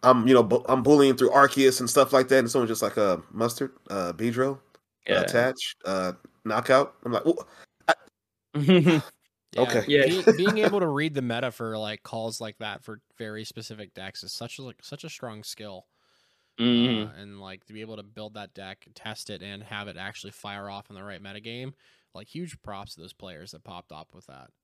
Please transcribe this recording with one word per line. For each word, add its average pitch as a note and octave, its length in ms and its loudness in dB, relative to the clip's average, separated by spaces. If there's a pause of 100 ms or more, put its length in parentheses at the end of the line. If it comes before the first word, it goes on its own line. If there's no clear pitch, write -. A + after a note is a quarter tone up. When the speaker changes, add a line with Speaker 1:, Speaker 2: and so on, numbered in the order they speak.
Speaker 1:
I'm, B2 240 6
you C3 60 8
know, B2 100 8
bu-, A2+ 240 2
I'm C3 160 2
bullying C#3 320 6
through B2+ 140 4
Arceus C3+ 500 6
and B2 100 -4
stuff C3+ 240 4
like B2+ 160 4
that, C3+ 100 6
and A#2 100 0
someone's A#2+ 220 0
just G#2+ 100 -4
like, G2+ 160 -2
"Uh, G2 200 2 (140)
Mustard, A#2 400 -4 (180)
uh, F2+ 240 -4
Beedrill, A#2+ 420 -2
uh, C3 40 -20 (480)
Speaker 2:
Yeah. G2 140 2
Speaker 1:
attach, B2 540 -2 (100)
uh, F#2 280 -2 (320)
knockout." B2 500 2 (100)
I'm A#2+ 60 -4
like, A2+ 140 -2
"Wha-, - 200 0 (420)
I" E3 60 4 (600)
Speaker 2:
<laughs> D#3 480 4 (520)
Speaker 3:
Yeah, - 100 2
Speaker 1:
Okay. A#2+ 220 0
Speaker 2:
Yeah. C#3+ 200 4
Speaker 3:
being, F3 180 0 (140)
being G3+ 220 0
able G3+ 200 2
to F3+ 80 0
read D3+ 260 -2
the C#3 80 -4
meta B2 300 -4
for, A2 260 -8
like, G#2+ 260 -8
calls A2+ 360 -8
like G#2+ 200 -12
that G#2+ 260 -12
for G#2+ 160 -16 (160)
very A2 260 -12
specific G#2+ 500 -16
decks F#2+ 300 -14
is F#2 80 -14
such - 280 -12
a, C#3 40 -16
like, B2 180 -18
such - 220 -18
a D#3+ 60 -16
strong A2 340 -14
skill. G2+ 440 -16 (720)
Speaker 2:
Mm-hmm. A#2 520 0
Speaker 3:
Uh, C#2+ 120 -20
and, G2+ 200 -20
like, F#2+ 240 -20
to G#2+ 80 -20
be G#2+ 80 -16
able A2 160 -16
to G#2 60 -18
build G#2+ 320 -18
that G#2 180 -16
deck, F#2+ 420 -18
test - 340 -14
it, G2 140 -12
and G2+ 180 -16
have G#2 280 -12
it F2+ 80 -16
actually G2 340 -14
fire G2+ 380 -14
off G2+ 200 -16
in G#2 60 -20
the F#2+ 80 -18
right G2 180 -16
metagame, A2+ 520 -14 (420)
like, G2 140 -20
huge E3+ 320 -14
props G2+ 340 -16
to E2 60 -20
those F2 100 -20
players F2+ 400 -20
that D#2+ 140 -20
popped - 260 -20
up D#2 240 -20
with F#2 120 -20
that. C2+ 240 -20 (120)